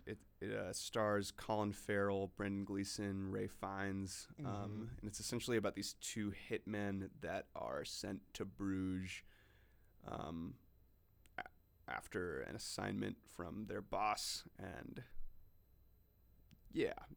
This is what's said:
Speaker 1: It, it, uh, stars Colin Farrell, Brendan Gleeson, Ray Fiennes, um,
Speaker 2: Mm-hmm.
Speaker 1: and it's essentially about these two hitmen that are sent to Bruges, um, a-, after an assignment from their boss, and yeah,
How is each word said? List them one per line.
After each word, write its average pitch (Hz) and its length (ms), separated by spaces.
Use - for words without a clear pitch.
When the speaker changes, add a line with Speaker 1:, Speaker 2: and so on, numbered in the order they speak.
Speaker 1:
It, 107 120
it, 107 140
uh, 98 180
stars 104 600
Colin 104 420
Farrell, 98 640
Brendan 101 260
Gleeson, 98 680
Ray 101 180
Fiennes, 98 800
um, 147 60
Speaker 2:
Mm-hmm. 104 360
Speaker 1:
and - 100
it's - 100
essentially 117 380
about 101 180
these - 240
two 104 320
hitmen 101 600
that 92 340
are 65 280
sent - 380
to 104 100
Bruges, 92 680
um, 82 460
a-, - 60
after 80 500
an 76 140
assignment 101 600
from 90 320
their 104 140
boss, 104 640
and - 460
yeah, 120 200